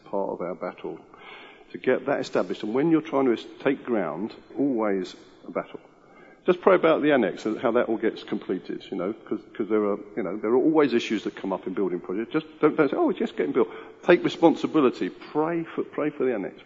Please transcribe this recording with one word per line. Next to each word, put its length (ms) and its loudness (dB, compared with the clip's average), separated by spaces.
part 240 -4
of 100 -6
our 160 -6
battle 420 -10
to 40 -12
get 280 0
that 160 0
established. 420 -4
And 100 -4
when 180 2
you're 100 4
trying 240 0
to 80 4
es-, 120 -4
take 240 -2
ground, 500 -4
always 560 0
a 60 -12
battle. 300 -8
Just 160 2
pray 140 6
about 260 4
the 100 2
annex 340 2
and 140 -2
how 140 0
that 160 2
all 80 0
gets 260 -2
completed, 680 -6
you 60 -6
know, 160 -2
'cause, 300 -8
'cause 140 -4
there 160 2
are, 160 0
you 80 -4
know, 140 -6
there 140 -2
are 40 6
always 380 4
issues 320 0
that 100 -6
come 160 -6
up 160 -4
in 60 -4
building 260 -2
projects. 320 -6
Just 140 -2
don't, 160 4
don't 120 4
say, 60 -2
"Oh, 140 2
it's 100 -4
just 160 -4
getting 160 -2
built." 160 2
Take 200 6
responsibility. 840 2
Pray 560 -4
for, 180 -4
pray 260 -4
for 140 -4
the 100 2
annex. 220 -6